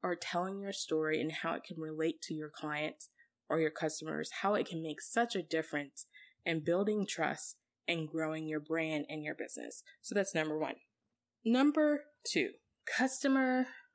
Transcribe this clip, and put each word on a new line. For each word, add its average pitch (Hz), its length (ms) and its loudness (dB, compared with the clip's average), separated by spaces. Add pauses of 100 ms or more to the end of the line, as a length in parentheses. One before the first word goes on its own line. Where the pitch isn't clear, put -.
are 175 120 0
telling 185 440 -2
your 196 140 -6
story 156 480 0
and 156 100 0
how 165 220 -2
it - 100 -6
can 160 160 -10
relate 156 440 -2
to 170 100 -6
your 151 160 -6
clients 151 600 -4 (380)
or 160 120 2
your 160 100 4
customers, 156 640 -2 (100)
how 202 140 2
it - 120 2
can 165 140 -6
make 156 200 -6
such 233 340 0
a 180 80 -2
difference 151 640 -4 (380)
in 160 180 0
building 196 440 2
trust - 500 -2 (300)
and 160 220 0
growing 156 380 -2
your 156 120 -2
brand 156 480 0
and 151 160 -8
your 151 120 -6
business. - 480 -8 (180)
So - 140 -6
that's 196 180 2
number 156 240 0
one. 151 180 -2 (680)
Number 294 600 6 (200)
two, 135 280 2 (440)
customer 262 680 4 (280)